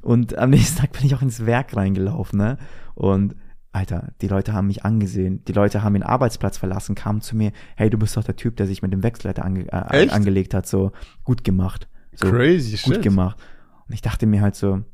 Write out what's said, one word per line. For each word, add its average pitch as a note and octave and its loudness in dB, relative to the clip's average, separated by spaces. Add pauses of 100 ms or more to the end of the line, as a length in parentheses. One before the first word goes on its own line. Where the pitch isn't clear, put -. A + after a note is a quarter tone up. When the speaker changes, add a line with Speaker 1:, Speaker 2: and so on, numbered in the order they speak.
Speaker 1:
Und A#2+ 2
am B2+ 2
nächsten C3+ 6
Tag C#3+ 0
bin C3+ -2
ich C#3 2
auch B2 -4
ins A#2 -2
Werk A#2+ 0
reingelaufen, G2 0
ne? A2 2 (360)
Und, G2 2 (360)
Alter, F#2 -4 (120)
die G2+ -2
Leute G2 0
haben G2 0
mich F#2+ -4
angesehen. G2 0
Die F#2 -6
Leute G#2 2
haben G#2 2
den G2 2
Arbeitsplatz A#2+ 0
verlassen, F#2+ -4
kamen G#2+ -4
zu - -8
mir, G#2+ 0 (240)
„Hey, G#2+ 4
du A2 2
bist G#2+ 0
doch G#2+ -2
der - -4
Typ, A#2+ -4
der G2+ 0
sich F#2+ -4
mit F#2+ -2
dem F#2+ 0
Wechselleiter G#2 -4
ange-, F#2+ -4
äh, C#3 2
Speaker 2:
Echt? C#4 2
Speaker 1:
angelegt F#3+ 2
hat.“ - -2
So, - 0 (320)
„Gut B2+ -2
gemacht.“ F#2 0 (260)
So, - 0
Speaker 2:
Crazy B2 2
Speaker 1:
„Gut C#3+ 2
Speaker 2:
shit. A3 -2
Speaker 1:
gemacht.“ G2 2 (500)
Und - -10
ich - -10
dachte - -2
mir G#2 4
halt G2+ 2
so G2 0 (120)